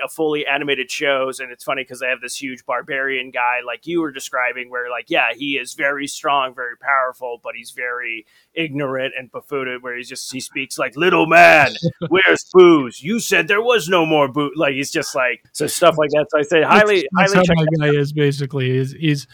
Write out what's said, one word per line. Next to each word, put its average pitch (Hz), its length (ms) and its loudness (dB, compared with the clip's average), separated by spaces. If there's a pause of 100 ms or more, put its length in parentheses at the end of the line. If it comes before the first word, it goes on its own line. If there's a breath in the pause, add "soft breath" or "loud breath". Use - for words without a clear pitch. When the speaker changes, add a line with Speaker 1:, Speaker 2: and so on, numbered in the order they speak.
Speaker 1:
a 131 40 -10
fully 151 360 -2
animated 139 460 -2
shows, 135 480 -2
and 127 140 -12
it's 120 100 -20
funny 135 220 -6
'cause 127 160 -16
they 127 80 -4
have 127 120 -4
this 120 220 -12
huge 127 240 -12
barbarian 131 640 -4
guy, 123 340 -2
like 120 220 -10
you 170 140 -2
were 156 100 -4
describing, 123 600 -6
where, 123 200 -6
like, 117 180 -8
yeah, 131 280 0
he 139 200 -6
is 123 180 -8
very 143 340 -4
strong, 139 440 -2
very 120 240 -10
powerful, 127 680 -4
but 117 100 -10
he's 117 160 -18
very 123 560 -8 (280 soft breath)
ignorant 135 640 -4
and 127 140 -14
buffooned, 127 520 -8
where 123 140 -10
he's 123 120 -12
just, - 240 -12
he 131 80 -10
speaks - 380 -10
like, 135 180 -4
"Little 165 300 2
man, 156 500 8
Speaker 2:
<laughs> 165 320 -6
Speaker 1:
where's 180 440 2
booze? 160 500 6
You 208 180 -4
said 170 260 -2
there 208 160 0
was 226 260 0
no 180 160 4
more 156 240 2
boo-," 139 280 -2
like, 147 180 0
he's 135 160 -6
just 147 240 -4
like, 123 380 -2
so 151 160 -4
stuff 170 280 2
like 151 140 0
that. 147 200 0
So 156 80 0
I 147 40 2
say 156 200 2
Speaker 2:
That's, 160 100 4
Speaker 1:
highly, 202 400 6
Speaker 2:
that's 190 200 4
Speaker 1:
highly 190 40 4
Speaker 2:
how 185 80 6
Speaker 1:
check 170 120 4
Speaker 2:
my 160 140 2
Speaker 1:
that 160 80 0
Speaker 2:
guy 151 100 2
Speaker 1:
out. 147 60 4
Speaker 2:
is 143 180 0
basically, 139 640 0
is, 131 220 -2
he's, 147 360 -2